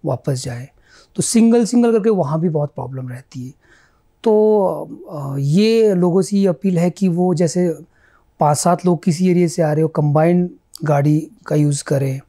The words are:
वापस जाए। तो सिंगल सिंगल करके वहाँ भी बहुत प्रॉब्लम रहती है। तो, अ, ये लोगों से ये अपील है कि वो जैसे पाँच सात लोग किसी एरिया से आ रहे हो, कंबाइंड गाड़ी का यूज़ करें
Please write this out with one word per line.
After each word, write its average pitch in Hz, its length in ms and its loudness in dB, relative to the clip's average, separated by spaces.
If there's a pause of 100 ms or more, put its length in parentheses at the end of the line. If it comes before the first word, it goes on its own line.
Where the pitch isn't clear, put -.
वापस 131 400 -6
जाए। 127 240 -12 (480)
तो 180 60 -4
सिंगल 226 420 2
सिंगल 233 280 2
करके 226 180 2
वहाँ 160 300 -2
भी 180 80 0
बहुत 147 260 -4
प्रॉब्लम 131 340 -12
रहती 127 380 -16
है। 131 60 -16 (720)
तो, 220 100 2 (760)
अ, 139 260 -8
ये 208 560 2
लोगों 180 280 2
से 202 140 -2
ये 196 100 2
अपील 180 320 0
है 170 120 2
कि 185 180 -2
वो 180 260 0
जैसे 175 340 0 (720)
पाँच 147 180 2
सात 175 280 0
लोग 175 160 0
किसी 185 280 0
एरिया 175 180 2
से 165 140 -2
आ 151 100 0
रहे 156 100 0
हो, 160 60 0
कंबाइंड 160 600 2 (340)
गाड़ी 151 460 0 (160)
का 151 100 -2
यूज़ 147 280 0
करें 135 440 -4